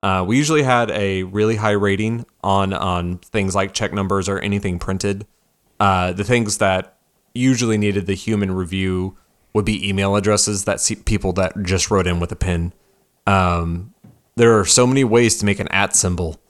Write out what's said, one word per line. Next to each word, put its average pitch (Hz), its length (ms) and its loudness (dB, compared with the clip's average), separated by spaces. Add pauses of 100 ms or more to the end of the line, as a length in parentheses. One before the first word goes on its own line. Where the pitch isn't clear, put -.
Uh, 95 240 0
we 110 80 2
usually 147 280 2
had 120 280 2
a 95 320 -2
really 104 320 0
high 107 160 0
rating 104 540 0 (180)
on, 98 300 2
on 90 460 -4
things 98 360 -4
like 98 180 -2
check 104 200 -4
numbers 98 340 -2
or 98 120 -2
anything 101 380 -2
printed. 98 480 -4 (540)
Uh, 92 320 2
the 92 120 -4
things 117 340 0
that 95 400 0 (360)
usually 120 440 0
needed 101 300 0
the 98 60 -2
human 101 380 -2
review 92 680 -4 (360)
would 98 120 0
be 98 220 -2
email 98 280 0
addresses 104 500 0
that - 160 -2
see - 140 -2
people 98 380 -2
that 92 200 -2 (100)
just 90 260 -2
wrote 95 180 2
in 87 120 0
with 85 120 -4
a - 40 -10
pen. 85 380 -2 (520)
Um, 90 680 0 (420)
there 117 240 6
are 92 60 2
so 123 220 4
many 135 160 2
ways 117 340 4
to - 80 -4
make 101 140 0
an 101 100 -4
at 98 260 0
symbol. 90 540 -2